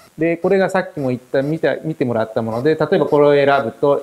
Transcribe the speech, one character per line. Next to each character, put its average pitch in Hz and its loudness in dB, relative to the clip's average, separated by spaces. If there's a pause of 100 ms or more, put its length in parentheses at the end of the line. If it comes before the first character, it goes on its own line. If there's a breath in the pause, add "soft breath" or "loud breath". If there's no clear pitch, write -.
(180)
で、 165 0
こ 185 -2
れ 190 2
が 185 0
さ 185 -2
っ 185 -6
き - -14
も 135 -2
言 123 -4
っ - -20
た、 - -4
見 156 -4
た、 135 0
見 156 -6
て 151 -4
も 120 -2
ら 113 0
っ - -8
た 117 -2
も 113 -6
の 117 -4
で、 156 2
例 151 -2
え 185 4
ば 139 0
こ 147 2
れ 147 6
を 143 4
選 139 2
ぶ 113 -6
と、 143 0